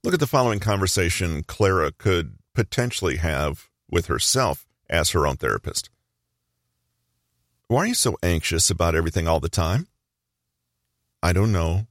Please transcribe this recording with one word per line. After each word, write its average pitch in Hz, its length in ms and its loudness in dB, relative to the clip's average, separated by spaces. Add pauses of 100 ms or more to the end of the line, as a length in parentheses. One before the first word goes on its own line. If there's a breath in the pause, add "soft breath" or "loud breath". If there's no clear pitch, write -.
Look 151 120 0
at 170 60 -2
the 147 60 2
following 120 340 2
conversation 92 800 0
Clara 92 500 0
could 87 460 -2 (160)
potentially 113 640 -2
have 76 500 -4 (180)
with 87 200 -2
herself 92 600 -2 (220)
as 78 220 0
her 73 160 2
own 69 100 -2
therapist. - 540 -4 (1800)
"Why 120 140 2
are 185 80 0
you 240 60 -2
so 123 280 0
anxious 82 480 0
about 82 240 2
everything 82 340 0
all 82 120 2
the 82 100 -4
time?" 90 380 -2 (1300)
"I 85 120 2
don't 104 180 4
know. 87 380 0